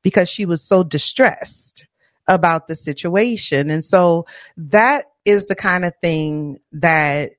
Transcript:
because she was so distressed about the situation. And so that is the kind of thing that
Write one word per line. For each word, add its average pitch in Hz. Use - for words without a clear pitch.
because 185
she 202
was 170
so 190
distressed -
about 170
the 165
situation. 170
And 156
so 175
that 214
is 202
the 196
kind 180
of 175
thing 151
that 151